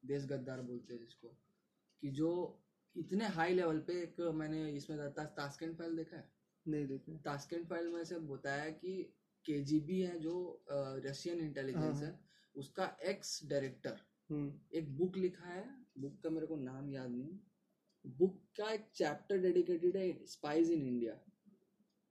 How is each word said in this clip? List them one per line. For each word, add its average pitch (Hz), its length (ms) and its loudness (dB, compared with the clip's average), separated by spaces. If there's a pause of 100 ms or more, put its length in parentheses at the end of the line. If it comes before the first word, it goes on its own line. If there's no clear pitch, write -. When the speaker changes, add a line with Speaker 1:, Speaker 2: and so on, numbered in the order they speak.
Speaker 1:
देश 139 200 0
गद्दार 131 360 -4
बोलते 120 320 -8
हैं 117 80 -10
जिसको, - 260 -18 (720)
कि 143 100 -2
जो 165 500 0 (360)
इतने 185 280 0
हाई 180 280 4
लेवल 165 260 6
पे, 175 240 -2
एक 170 180 -6
मैंने 156 500 0
इसमें 143 420 -4
ता-, 151 120 -4
ताशकंद 151 500 -4
फाइल 165 200 -4
देखा 160 220 -4
है? 160 140 -16 (360)
Speaker 2:
नहीं 147 200 2
देखा। 139 300 -6
Speaker 1:
ताशकंद 156 500 -4
फाइल 170 200 0
में 170 160 -2
से 170 160 -6
बताया 143 500 -2
कि 180 440 -6 (320)
केजीबी 151 560 4
है 175 180 0
जो, 175 260 -2
अ, 135 520 -2
रशियन 139 420 -2
इंटेलिजेंस 139 440 0
Speaker 2:
हाँ, 151 120 4
Speaker 1:
है, 147 160 -2
Speaker 2:
हाँ। - 100 -12 (340)
Speaker 1:
उसका 139 480 -4
एक्स 190 420 -2
डायरेक्टर, 135 520 0 (320)
Speaker 2:
हम्म। 143 240 -2 (200)
Speaker 1:
एक 147 240 0
बुक 185 200 2
लिखा 180 280 0
है, 226 420 -10 (100)
बुक 139 260 -8
का 165 60 0
मेरे 160 180 0
को 156 80 -4
नाम 135 340 -6
याद 131 200 -4
नहीं, 143 300 -6 (680)
बुक 170 340 2 (160)
का 214 140 0
एक 214 140 -2 (100)
चैप्टर 156 420 2
डेडिकेटेड 180 600 6
है 185 280 0
spies 156 400 4
in 165 120 6
India। 123 360 2 (960)